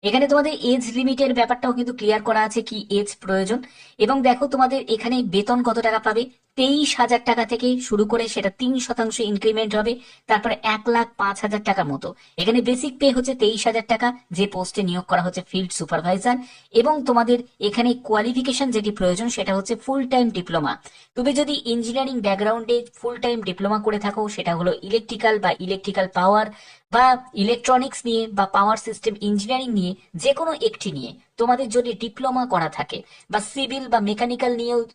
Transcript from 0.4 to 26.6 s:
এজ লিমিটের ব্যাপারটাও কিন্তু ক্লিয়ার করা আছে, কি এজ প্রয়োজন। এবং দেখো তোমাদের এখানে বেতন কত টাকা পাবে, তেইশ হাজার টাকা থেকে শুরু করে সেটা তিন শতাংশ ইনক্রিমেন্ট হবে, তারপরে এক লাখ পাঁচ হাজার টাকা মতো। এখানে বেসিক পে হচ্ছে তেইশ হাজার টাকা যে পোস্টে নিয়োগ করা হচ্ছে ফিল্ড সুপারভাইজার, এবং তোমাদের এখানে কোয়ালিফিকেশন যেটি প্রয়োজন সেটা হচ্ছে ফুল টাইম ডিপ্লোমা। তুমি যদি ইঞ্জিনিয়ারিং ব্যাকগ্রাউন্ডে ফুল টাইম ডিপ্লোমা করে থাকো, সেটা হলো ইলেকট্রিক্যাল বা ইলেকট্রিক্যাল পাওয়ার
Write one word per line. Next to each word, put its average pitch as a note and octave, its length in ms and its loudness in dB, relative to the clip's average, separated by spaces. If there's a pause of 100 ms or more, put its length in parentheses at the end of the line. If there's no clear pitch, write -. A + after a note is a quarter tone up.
এজ B3 140 2 (140)
লিমিটের C4 360 0
ব্যাপারটাও B3 440 0
কিন্তু A#3+ 220 -4
ক্লিয়ার G#3+ 240 2
করা A3 240 2
আছে, G#3+ 120 -2 (100)
কি G#3+ 80 -8 (200)
এজ G3+ 120 0 (140)
প্রয়োজন। F#3+ 360 0 (400)
এবং A3+ 160 4 (120)
দেখো B3 200 4
তোমাদের C4 320 2 (160)
এখানে A#3 220 -2 (160)
বেতন G3+ 340 2
কত A3+ 100 0 (100)
টাকা A3 200 2
পাবে, A3 160 0 (340)
তেইশ C#4 320 2 (100)
হাজার A#3+ 300 4
টাকা A#3 220 2
থেকে A#3+ 160 0 (200)
শুরু G#3 240 2
করে A#3 160 0
সেটা G3 220 -2 (100)
তিন B3+ 200 0
শতাংশ A#3 380 -2 (140)
ইনক্রিমেন্ট G#3+ 480 0
হবে, A3+ 140 0 (340)
তারপরে G#3+ 280 2 (200)
এক G#3+ 80 -8 (120)
লাখ A3 120 2 (100)
পাঁচ G3 240 -2
হাজার G#3 280 -2
টাকা F#3+ 220 2
মতো। C3+ 160 -6 (340)
এখানে A3+ 260 4
বেসিক B3+ 320 -2
পে C#4 160 4
হচ্ছে B3+ 260 -2
তেইশ G#3+ 260 2
হাজার A3+ 240 0
টাকা A#3 160 2 (300)
যে G3 160 2
পোস্টে F#3 360 -4
নিয়োগ F3+ 220 -4
করা F3 140 2
হচ্ছে F3+ 240 -6
ফিল্ড F#3 280 -4
সুপারভাইজার, F3+ 600 0 (360)
এবং B3 200 6 (140)
তোমাদের A#3+ 300 4 (300)
এখানে A#3 220 2 (180)
কোয়ালিফিকেশন B3 680 0
যেটি G#3 240 0
প্রয়োজন F#3 300 0
সেটা G3 280 -2
হচ্ছে G3 160 -4 (100)
ফুল C4+ 180 0 (120)
টাইম B3 120 4 (120)
ডিপ্লোমা। E3 360 -2 (400)
তুমি B3 200 0
যদি D4 200 0 (200)
ইঞ্জিনিয়ারিং B3 420 -2 (100)
ব্যাকগ্রাউন্ডে G#3+ 520 0 (220)
ফুল A#3+ 220 -6
টাইম A#3+ 160 0 (120)
ডিপ্লোমা G3 360 -2
করে G#3 140 0
থাকো, G#3 300 -4
সেটা F3+ 300 -4
হলো F3 120 0 (160)
ইলেকট্রিক্যাল A3 560 0
বা F#3 160 2
ইলেকট্রিক্যাল F#3+ 480 -4 (100)
পাওয়ার G#3 300 4 (440)